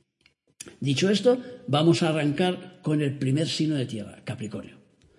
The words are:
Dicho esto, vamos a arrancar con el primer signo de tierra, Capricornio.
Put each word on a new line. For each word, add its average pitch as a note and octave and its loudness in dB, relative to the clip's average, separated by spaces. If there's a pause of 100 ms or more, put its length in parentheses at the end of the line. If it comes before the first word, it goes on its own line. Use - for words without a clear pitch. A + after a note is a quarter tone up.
(800)
Dicho C#3 2
esto, B3 4 (280)
vamos D#3 4
a D#3+ 4
arrancar D#3 -2
con D3+ 0
el C#3 -2
primer C3+ 0
signo D#3 0
de C3 -2
tierra, G2+ -12
Capricornio. - -10 (400)